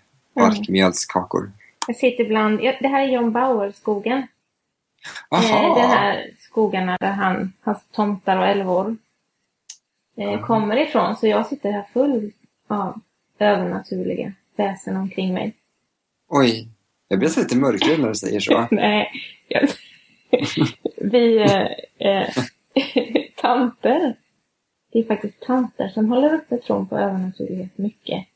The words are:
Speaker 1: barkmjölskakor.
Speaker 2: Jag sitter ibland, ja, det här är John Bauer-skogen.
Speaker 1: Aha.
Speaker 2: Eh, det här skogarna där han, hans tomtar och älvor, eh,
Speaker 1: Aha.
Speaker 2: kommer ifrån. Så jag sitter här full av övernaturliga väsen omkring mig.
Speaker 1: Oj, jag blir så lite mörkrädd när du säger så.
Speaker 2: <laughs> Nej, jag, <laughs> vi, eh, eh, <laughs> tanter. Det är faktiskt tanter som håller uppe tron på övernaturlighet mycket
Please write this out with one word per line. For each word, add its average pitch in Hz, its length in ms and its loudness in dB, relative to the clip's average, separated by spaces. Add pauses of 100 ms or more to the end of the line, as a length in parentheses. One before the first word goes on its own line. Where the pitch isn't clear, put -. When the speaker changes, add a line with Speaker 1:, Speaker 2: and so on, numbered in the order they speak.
(360)
Speaker 1:
barkmjölskakor. 98 1160 0 (360)
Speaker 2:
Jag 233 80 -6
sitter 240 280 0
ibland, 214 380 0
ja, 226 200 0
det 277 60 0
här 269 160 2
är 269 80 0
John 240 200 0
Bauer-skogen. 226 960 -2 (1040)
Speaker 1:
Aha. 214 380 4
Speaker 2:
Eh, 330 60 2
det 240 120 4
här - 520 0
skogarna 185 600 -2
där 196 120 -2
han, 190 500 -2
hans 202 180 -4 (120)
tomtar 202 460 0
och 185 100 2
älvor, 196 500 0 (1200)
eh, 202 120 -4
Speaker 1:
Aha. 202 180 -4
Speaker 2:
kommer 214 300 2
ifrån. 220 400 0
Så 226 100 0
jag 214 200 2
sitter 226 240 -6
här 202 220 -6
full 240 380 0 (360)
av 202 340 -6 (380)
övernaturliga 190 960 -2 (240)
väsen 196 400 -4
omkring 190 360 -4
mig. 202 220 -6 (760)
Speaker 1:
Oj, 113 380 2 (400)
jag 98 120 0
blir 147 100 2
så 160 100 0
lite 120 180 0
mörkrädd 131 420 2
när 123 100 2
du 107 60 -4
säger 107 240 -4
så. - 280 2
Speaker 2:
<laughs> - 40 -6
Nej, 208 400 2 (360)
jag, - 220 2 (600)
<laughs> - 640 -2
vi, 233 400 4
eh, 202 300 4 (400)
eh, 196 260 0 (520)
<laughs> - 500 -2
tanter. 254 800 0 (760)
Det 226 60 2
är 226 40 2
faktiskt 214 360 -4
tanter 254 500 -2
som 220 220 -2
håller 285 220 4
uppe 311 240 -4
tron 202 300 -2
på 208 100 -6
övernaturlighet 185 800 -6
mycket 190 480 -6 (100)